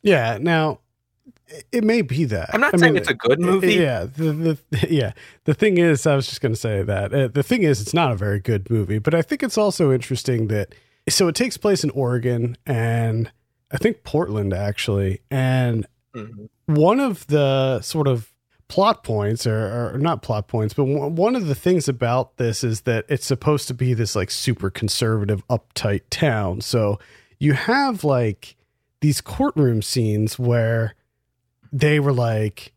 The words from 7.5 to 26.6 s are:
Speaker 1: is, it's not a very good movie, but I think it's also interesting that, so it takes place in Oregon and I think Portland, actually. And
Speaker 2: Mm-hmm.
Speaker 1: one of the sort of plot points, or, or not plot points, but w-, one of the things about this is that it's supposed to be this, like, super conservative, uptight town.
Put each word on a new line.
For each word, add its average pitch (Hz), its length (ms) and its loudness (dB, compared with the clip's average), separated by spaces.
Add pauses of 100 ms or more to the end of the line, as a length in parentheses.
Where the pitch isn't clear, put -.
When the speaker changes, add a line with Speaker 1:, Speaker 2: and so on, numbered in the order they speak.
Speaker 1:
is, 147 180 2
it's 107 140 -6
not 160 180 2
a 113 40 -2
very 101 240 -2
good 101 320 -2
movie, 107 260 0
but 127 160 0
I 170 80 2
think 277 220 -4
it's 262 140 -4
also 190 340 2
interesting 120 560 -2
that, 104 260 -4 (340)
so - 200 2
it 165 80 -2
takes 247 220 -2
place 202 260 0
in 147 80 -2
Oregon 123 760 -2
and 113 680 0 (400)
I - 60 -6
think - 260 0
Portland, 104 500 -2
actually. 98 760 -2
And 127 560 0 (300)
Speaker 2:
Mm-hmm. 107 300 -16 (280)
Speaker 1:
one 170 260 6
of 254 280 -2
the 135 540 2
sort 151 260 -2
of 120 260 -2 (340)
plot 202 360 2
points, 107 420 -2
or, 110 480 -2
or - 60 -6
not 147 240 0
plot 107 240 -4
points, 107 260 -2
but 143 120 2
w-, 139 220 -2
one 180 280 2
of 226 100 -2
the 147 80 -2
things 175 340 0
about 123 500 -2
this 117 260 -2
is 113 180 -2
that 113 280 -2
it's - 180 -2
supposed 147 400 0
to 131 80 -8
be 127 180 0
this, 110 220 -2
like, 95 160 -2
super 104 400 -2
conservative, 107 760 -2
uptight 107 600 -2
town. 107 520 -2